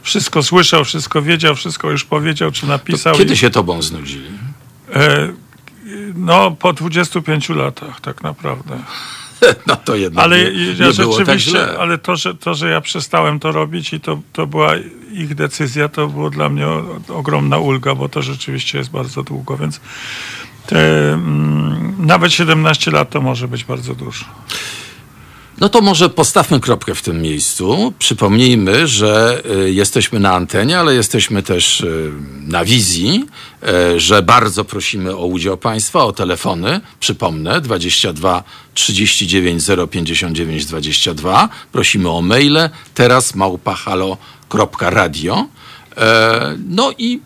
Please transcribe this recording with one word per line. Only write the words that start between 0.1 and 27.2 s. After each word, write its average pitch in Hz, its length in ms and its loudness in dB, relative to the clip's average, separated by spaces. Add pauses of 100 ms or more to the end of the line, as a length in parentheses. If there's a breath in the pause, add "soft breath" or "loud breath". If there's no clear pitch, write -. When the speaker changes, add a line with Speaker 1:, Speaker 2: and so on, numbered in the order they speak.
Speaker 1:
słyszał, 160 420 4
wszystko 156 360 -2
wiedział, 160 340 2
wszystko 156 360 -6
już 139 120 -4
powiedział 151 480 -2
czy - 160 -6
napisał 156 460 0
Speaker 2:
To 147 60 4
kiedy 131 140 4
Speaker 1:
i - 40 2
Speaker 2:
się 120 120 4
tobą 90 320 0
znudzili? 71 480 -10 (640)
Speaker 1:
E, 147 360 2 (840)
no, 180 360 4
po 175 220 0
dwudziestu 165 480 -2
pięciu 156 320 -2
latach 139 480 -6
tak - 220 -12
naprawdę. - 560 -8
Speaker 2:
<laughs> - 60 -14 (800 loud breath)
No - 80 2
to - 200 -4
jednak 98 300 0
Speaker 1:
Ale 175 120 4
Speaker 2:
nie, 180 60 4 (300)
Speaker 1:
ja 175 140 2
Speaker 2:
nie 170 60 4
było - 240 2
tak 190 80 2
Speaker 1:
rzeczywiście, 175 260 2
Speaker 2:
źle. 165 280 0
Speaker 1:
ale 170 180 0
to, 180 180 -2
że, 180 200 -4
to, 170 180 -6
że 160 160 -2
ja 160 120 0
przestałem 151 580 -2
to 156 120 -2
robić 156 420 -4
i 156 60 -8
to, 147 200 -6 (140)
to 160 140 -4
była 156 240 2 (420)
ich 151 220 -6
decyzja, 147 540 -2
to 151 180 -4
było 147 220 -4
dla 147 200 -2
mnie 143 180 -2
o-, 80 180 -4 (240)
ogromna 143 480 0
ulga, 135 380 0
bo 139 140 -4
to 147 120 -6
rzeczywiście 135 560 -8
jest 131 120 -6
bardzo 127 340 -8
długo, 67 340 -8
więc 76 220 -6 (880 loud breath)
te, 78 460 4
mm, 76 840 0
nawet 170 340 4
siedemnaście 156 580 2
lat 147 180 2
to 147 120 -2
może 127 260 -2
być 120 160 -8
bardzo 127 320 -8
dużo. 123 300 -12 (1300 loud breath)
Speaker 2:
No 202 100 4
to 226 120 6
może 180 280 6
postawmy 156 500 2
kropkę 104 360 0
w - 60 -8
tym 82 200 -4